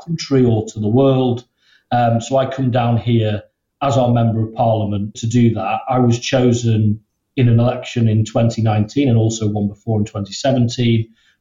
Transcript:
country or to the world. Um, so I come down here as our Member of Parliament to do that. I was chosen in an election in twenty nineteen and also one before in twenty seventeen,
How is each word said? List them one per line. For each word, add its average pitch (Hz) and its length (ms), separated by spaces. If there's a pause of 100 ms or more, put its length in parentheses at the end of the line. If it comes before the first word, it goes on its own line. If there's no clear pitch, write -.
country 139 400
or 113 220
to - 120
the 104 100
world. 131 560 (460)
Um, 117 300
so 135 160
I 131 100
come 127 240
down 117 280
here 110 440 (400)
as 127 140
our 123 160
Member 113 340
of - 80
Parliament 107 600
to 117 100
do 117 280
that. 98 340
I 127 100
was 120 200
chosen 113 800 (360)
in 120 120
an 117 100
election 117 480
in 107 180
twenty 117 380
nineteen 110 460
and 113 100
also 110 300
one 104 180
before 107 320
in 104 60
twenty 101 280
seventeen, 120 800 (280)